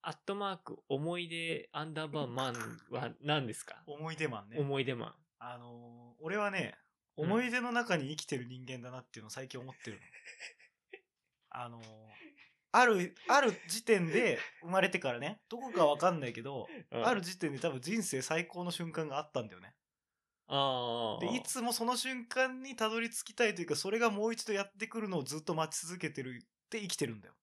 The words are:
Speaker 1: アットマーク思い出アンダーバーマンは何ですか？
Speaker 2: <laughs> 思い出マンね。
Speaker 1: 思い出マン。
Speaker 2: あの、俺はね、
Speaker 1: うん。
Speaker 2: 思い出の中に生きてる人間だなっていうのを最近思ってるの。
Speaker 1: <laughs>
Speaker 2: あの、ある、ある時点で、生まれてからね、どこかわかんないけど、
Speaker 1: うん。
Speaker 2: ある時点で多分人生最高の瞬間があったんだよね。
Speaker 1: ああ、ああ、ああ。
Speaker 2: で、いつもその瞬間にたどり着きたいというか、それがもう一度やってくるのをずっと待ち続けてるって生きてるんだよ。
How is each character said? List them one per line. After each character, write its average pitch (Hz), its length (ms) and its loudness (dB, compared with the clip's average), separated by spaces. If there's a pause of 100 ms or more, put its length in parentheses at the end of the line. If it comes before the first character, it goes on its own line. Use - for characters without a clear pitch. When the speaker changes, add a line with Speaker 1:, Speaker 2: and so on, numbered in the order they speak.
Speaker 1:
ア 165 80 -6
ッ - 140 -10
ト 196 100 -2
マ 202 180 -2
ー 180 60 -6
ク - 200 -12 (100)
思 156 300 0
い 170 100 -4
出 165 440 -4
ア 151 120 -4
ン 160 100 -8
ダ 156 120 -2
ー - 20 -10
バ 147 160 -2
ー - 20 -2
マ 123 240 -2
ン 120 40 -4 (360)
は 120 300 -4
何 143 260 0
で 107 80 -6
す - 100 -10
か？ - 180 -14
Speaker 2:
<laughs> - 40 -20
思 156 260 -8
い 151 40 -8
出 151 120 0
マ 110 140 -4
ン 104 80 -18
ね。 120 80 -4
Speaker 1:
思 139 220 2
い 127 40 2
出 131 100 0
マ 110 120 -4
ン。 110 80 -12 (240)
Speaker 2:
あ 120 200 -10
の、 120 640 -18
俺 165 160 -2
は 208 140 2
ね、 175 260 -2 (400)
Speaker 1:
う 156 60 -2
ん。 - 40 2
Speaker 2:
思 214 160 4
い 247 80 2
出 247 100 2
の 240 120 0
中 233 240 4
に 139 140 0
生 156 60 -4
き - 100 -6
て 143 100 -2
る 123 100 -4
人 127 200 -12
間 127 160 -8
だ 123 80 -10
な 127 100 -10
っ - 80 -20
て - 100 -16
い - 20 -14
う 104 40 -16
の - 40 -16
を - 20 -14
最 131 180 -10
近 127 120 -8
思 131 100 -12
っ - 60 -16
て - 140 -10
る 98 80 -12
の。 - 40 -20
Speaker 1:
<laughs> - 1500 -20
Speaker 2:
あ 120 180 -8
の、 117 120 -14 (920)
あ 240 120 10
る、 196 300 4 (140)
あ 269 120 10
る 240 120 6 (160)
時 208 160 -4
点 196 220 8
で、 165 320 4 (220)
生 170 80 -12
ま 185 120 6
れ - 100 6
て - 80 0
か 131 140 0
ら 120 60 -4
ね、 156 300 -6
ど 233 100 -8
こ 247 140 -8
か 165 140 8
わ 147 100 6
か 170 140 6
ん 165 100 0
な 131 60 -2
い 120 60 -4
け 120 100 -8
ど、 131 260 -6 (220)
Speaker 1:
う 120 80 -2
ん。 117 80 4
Speaker 2:
あ 247 80 6
る 196 80 0
時 180 160 -8
点 156 140 0
で 139 60 -6
多 165 120 0
分 131 100 -6
人 196 220 -2
生 131 200 -2
最 170 240 0
高 175 180 -8
の 175 60 -2
瞬 165 220 -6
間 151 160 -2
が 143 100 -2
あ 151 40 -2
っ - 100 -10
た 131 80 0
ん 110 80 -6
だ 92 60 -14
よ 90 60 -18
ね。 92 140 -20 (760)
Speaker 1:
あ 143 80 0
あ、 - 20 4
あ 139 40 4
あ、 120 520 0
あ - 20 -4
あ。 - 40 -6
Speaker 2:
で、 - 140 0
い 254 80 -2
つ 254 200 -4
も 240 100 0
そ 233 120 -2
の 247 120 2
瞬 247 300 -4
間 262 360 0
に 269 140 -10
た 226 120 2
ど 226 120 0
り 233 100 0
着 - 140 -6
き - 100 -14
た 240 120 4
い 208 80 2
と 175 80 -4
い - 20 0
う 170 40 -6
か、 156 80 2
そ 190 140 -2
れ 226 80 2
が 226 120 6
も 208 160 0
う 226 60 2
一 226 140 -4
度 220 60 0
や 196 120 2
っ 196 120 -12
て 220 100 -4
く 226 140 -6
る 214 80 -2
の 185 100 0
を 139 40 0
ず 135 160 -4
っ - 40 -4
と 175 120 0
待 156 220 0
ち 170 100 -4
続 180 120 -10
け 160 120 -2
て 143 120 -6
る 123 220 -8
っ - 240 -20
て 226 120 -2
生 196 80 -6
き - 80 0
て 147 100 2
る 117 80 -4
ん 104 60 -12
だ 92 80 -20
よ。 - 140 -20